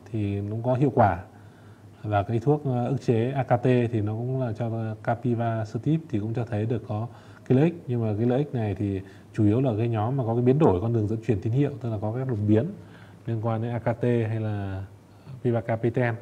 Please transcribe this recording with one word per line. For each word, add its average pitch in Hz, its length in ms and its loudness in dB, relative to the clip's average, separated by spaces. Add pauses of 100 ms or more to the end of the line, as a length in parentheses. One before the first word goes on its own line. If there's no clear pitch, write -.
(120)
thì 101 280 -2 (100)
cũng 113 120 -4
có 127 120 2
hiệu 127 200 2
quả. 95 260 4 (840)
Và 104 200 2
cái 117 160 0
thuốc, 147 260 2
ờ, 123 220 0
ức 131 200 -2
chế 120 240 4
A 139 120 -2
K 120 200 0
T 123 300 4
thì 113 80 0
nó 104 120 -2
cũng 123 280 -4
là 120 120 -4
cho 113 420 -4 (100)
capivasertib 117 960 -2 (100)
thì 104 80 -2
cũng 110 160 -4
cho 123 100 -4
thấy 107 220 -2
được 117 220 -2
có 107 180 -4 (420)
cái 127 100 6
lợi 143 60 6
ích. 170 220 0
Nhưng 120 160 0
mà 107 160 0
cái 117 80 2
lợi 123 120 2
ích 147 160 -2
này 107 200 -2
thì 98 260 -2 (320)
chủ 110 120 2
yếu 104 160 6
là 135 180 2
cái 117 100 0
nhóm 117 280 0
mà 127 80 0
có 113 100 0
cái 123 80 2
biến 127 160 6
đổi 101 220 6
con 113 120 -2
đường 107 160 2
dẫn 113 140 -2
truyền 104 180 0
tín 113 120 -2
hiệu, 139 180 2 (100)
tức 120 100 -6
là 107 100 -4
có 107 120 -4
các 131 160 -4
đột 117 100 -2 (100)
biến 107 160 6 (640)
liên 117 160 -4
quan 113 200 -2
đến 120 80 -4
A 120 80 -4
K 117 220 -2
T - 40 -4
hay 113 360 2
là 98 440 -4 (580)
P - 120 0
ba 117 60 0
K 113 200 -2
P 117 140 0
ten. 120 280 0